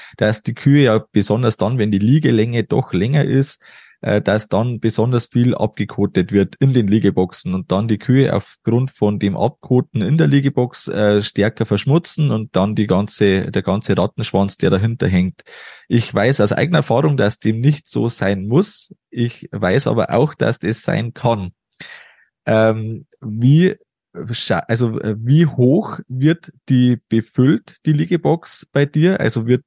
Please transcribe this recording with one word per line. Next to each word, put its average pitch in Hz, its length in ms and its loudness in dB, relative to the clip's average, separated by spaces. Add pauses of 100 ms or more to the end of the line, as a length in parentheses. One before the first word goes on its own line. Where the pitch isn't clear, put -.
(160)
dass 107 280 0
die 120 100 -4
Kühe 143 300 4
ja 110 260 2
besonders 107 460 0
dann, 120 220 -2
wenn 107 120 0
die 98 80 2
Liegelänge 120 640 2
doch - 300 -2
länger 143 320 0
ist, - 360 -2 (420)
äh, 104 200 0
dass 104 240 0
dann 117 320 -2
besonders 117 480 0
viel 123 300 0
abgekotet 98 760 -2
wird 98 300 2
in 135 140 2
den 117 120 2
Liegeboxen 92 680 0
und 92 180 -6
dann 104 160 0
die 107 100 -2
Kühe 131 340 2
aufgrund 117 600 -2
von 104 260 -2
dem 98 180 -2
Abkoten - 640 -2
in 113 160 0
der 156 120 2
Liegebox, 139 580 0
äh, 104 360 2
stärker 104 440 -2
verschmutzen 143 640 0
und 110 240 -4
dann 101 220 0
die 104 100 0
ganze, 98 640 0
der 104 120 -2
ganze 95 360 -2
Rattenschwanz, 98 600 -2
der 95 120 0
dahinter 98 380 0
hängt. 92 340 -2 (460)
Ich 113 260 -2
weiß 120 260 2
aus 107 120 2
eigener 156 260 0
Erfahrung, 143 380 0
dass 107 240 0
dem 110 180 -2
nicht 143 300 0
so 117 200 -2
sein 98 380 -4
muss. - 480 -2 (160)
Ich - 400 -6
weiß 101 380 0
aber 113 220 -2
auch, 135 240 0
dass 113 260 -2
das - 220 -4
sein 113 300 -4
kann. 104 380 -4 (960)
Ähm, 110 580 0 (140)
wie 131 540 2 (560)
scha-, - 380 -4
also, 113 320 -2
äh, 110 180 -6
wie 143 280 2
hoch 135 600 0
wird 143 460 -2 (160)
die 123 280 2 (120)
befüllt, 131 760 0
die 156 80 2
Liegebox 160 800 -2
bei 143 140 2
dir? 170 320 0
Also 113 280 -2
wird 123 200 2